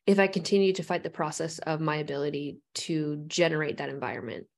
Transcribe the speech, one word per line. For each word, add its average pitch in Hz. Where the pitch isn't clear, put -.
if 196
I 196
continued 190
to 175
fight 170
the -
process 160
of 156
my 151
ability 143
to 151
generate 156
that 143
environment. 123